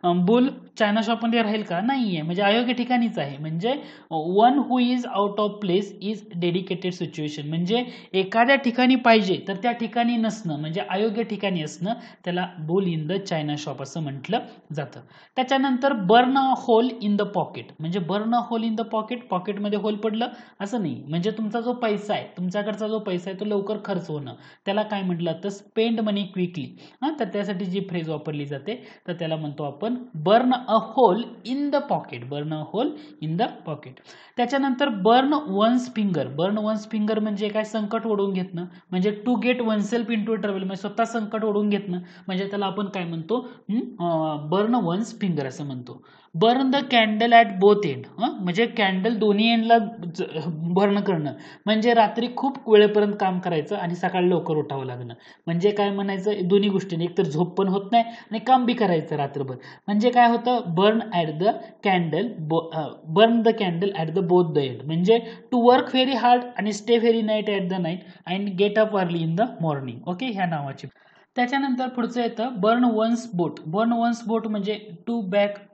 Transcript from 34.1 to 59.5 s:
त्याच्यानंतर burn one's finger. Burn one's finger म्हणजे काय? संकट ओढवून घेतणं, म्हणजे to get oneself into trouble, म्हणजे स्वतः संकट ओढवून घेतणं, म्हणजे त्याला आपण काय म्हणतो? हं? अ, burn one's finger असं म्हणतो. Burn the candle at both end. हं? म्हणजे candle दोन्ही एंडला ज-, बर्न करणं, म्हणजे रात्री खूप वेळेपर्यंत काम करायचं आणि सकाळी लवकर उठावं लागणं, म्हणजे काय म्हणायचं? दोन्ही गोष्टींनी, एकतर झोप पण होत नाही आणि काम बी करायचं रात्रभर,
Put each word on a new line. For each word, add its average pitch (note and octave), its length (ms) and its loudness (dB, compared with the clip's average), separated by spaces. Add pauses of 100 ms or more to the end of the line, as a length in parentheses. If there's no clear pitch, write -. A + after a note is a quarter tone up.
त्याच्यानंतर C4+ 520 0
burn A#3 440 4
one's A#3+ 640 2
finger. F3 260 0 (140)
Burn G3 180 2
one's G#3+ 400 -4
finger G#3+ 220 0
म्हणजे G#3+ 300 -2
काय? G#3+ 140 -2
संकट A3 420 -4
ओढवून G3 280 0
घेतणं, F3+ 320 -4 (260)
म्हणजे G3+ 360 0
to B3 80 2
get B3 260 0
oneself A3 440 0
into A3 260 -2
trouble, G3 340 -2
म्हणजे F#3+ 100 -6
स्वतः G3+ 280 -4
संकट A3 400 -4
ओढवून G#3 260 0
घेतणं, G3 300 -2 (280)
म्हणजे F#3 180 -4
त्याला G3+ 200 -4
आपण G3 200 -4
काय F#3+ 180 -6
म्हणतो? E3+ 460 -4 (220)
हं? A3+ 80 0 (200)
अ, D#3+ 380 0 (180)
burn G#3+ 200 2
one's G3+ 500 -2
finger D3 200 0
असं C3+ 200 -8
म्हणतो. B2+ 400 -12 (320)
Burn A#3 220 6
the C4+ 220 2
candle A3+ 520 4 (100)
at G3+ 80 2 (140)
both G3+ 220 6
end. C3 360 -6
हं? B3 200 -4
म्हणजे F3+ 220 2
candle G#3+ 500 0
दोन्ही G#3+ 360 4
एंडला A#3 260 6 (380)
ज-, F#3 80 -4 (240)
बर्न F3 520 2
करणं, E3 340 -2 (320)
म्हणजे A3 280 4
रात्री A3+ 420 4
खूप - 340 -4
वेळेपर्यंत G#3 500 6
काम F#3 200 0
करायचं E3+ 360 -2
आणि F3+ 200 -4
सकाळी F3+ 340 0
लवकर E3 260 0
उठावं C#3+ 300 -4
लागणं, B2 280 -10 (320)
म्हणजे E3+ 260 2
काय G3+ 180 2
म्हणायचं? G3 420 -2 (120)
दोन्ही G3+ 260 4
गोष्टींनी, F3 340 -2
एकतर F3+ 200 0
झोप D3 340 -2
पण G3 100 2
होत G3 240 -2
नाही A#3 120 6
आणि - 360 -6
काम B3+ 260 4
बी A#3 80 2
करायचं E3+ 420 0
रात्रभर, C#3 400 -4 (320)